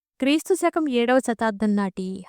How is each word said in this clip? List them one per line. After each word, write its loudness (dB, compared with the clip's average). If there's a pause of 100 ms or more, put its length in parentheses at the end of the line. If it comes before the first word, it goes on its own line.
(200)
క్రీస్తు 2
శకం 0
ఏడవ 2
శతాబ్దం -2
నాటి -4